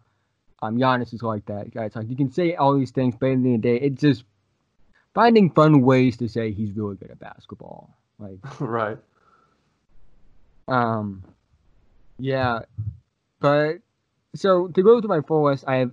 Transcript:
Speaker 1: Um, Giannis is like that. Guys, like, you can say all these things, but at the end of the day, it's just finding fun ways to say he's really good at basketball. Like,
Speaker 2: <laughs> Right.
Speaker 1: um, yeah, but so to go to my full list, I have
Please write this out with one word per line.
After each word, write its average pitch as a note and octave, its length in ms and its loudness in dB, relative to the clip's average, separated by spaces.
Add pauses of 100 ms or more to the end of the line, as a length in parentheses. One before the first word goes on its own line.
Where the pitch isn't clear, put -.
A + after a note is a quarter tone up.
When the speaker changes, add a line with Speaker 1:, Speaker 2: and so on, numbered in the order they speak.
(640)
Speaker 1:
Um, A2 140 -6
Giannis B2 360 0
is A2 80 -12
like A2 240 -6
that. G#2 260 -12
Guys, A2 240 -10
like, A2 140 -8
you B2+ 60 -8
can C3 160 -2
say E3 240 -2
all C#3 200 2
these C3 140 -2
things, B2+ 300 -2
but C3 80 -2
at - 20 0
the C3 60 0
end B2+ 100 0 (120)
of A2 40 -4
the B2 80 0
day, A#2+ 160 0
it's C#3 160 -6
just C#3+ 220 2 (920)
finding G#3+ 380 6
fun D#3 300 6
ways B2+ 360 4
to A#2+ 100 -6
say A2 240 -6
he's G#2 200 -6
really G2+ 240 -8
good - 160 -20
at - 80 -20
basketball. - 760 -20 (220)
Like, G2 220 -18 (100)
Speaker 2:
<laughs> - 100 -16
Right. A2+ 380 -4 (1700)
Speaker 1:
um, A2+ 560 -4 (960)
yeah, B2+ 440 -4 (800)
but D3+ 360 2 (600)
so F#3 340 2
to F#3 120 0
go A#3 180 6
to A3 80 -4
my F3 140 0
full D#3 220 0
list, C#3 240 0
I C3 80 0
have B2+ 180 0